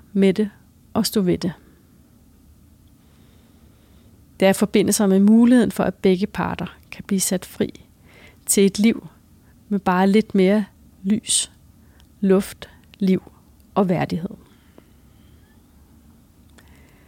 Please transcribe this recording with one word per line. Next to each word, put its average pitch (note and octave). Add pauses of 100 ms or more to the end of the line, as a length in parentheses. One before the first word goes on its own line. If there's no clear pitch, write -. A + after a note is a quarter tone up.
(120)
med F#3+
det G#3 (420)
og A3+
stå -
ved F3
det. E3+ (3000)
Det F#3+
er F#3+
at F#3+
forbinde G3+
sig G3+
med F#3+
muligheden A3+
for, F#3+
at F#3
begge F#3+
parter F3 (140)
kan -
blive G3
sat -
fri - (600)
til G3
et F#3+
liv A3 (600)
med G#3
bare F#3
lidt G#3+
mere G3 (380)
lys, - (680)
luft, G3 (280)
liv F#3+ (420)
og F#3+
værdighed. F3+ (2750)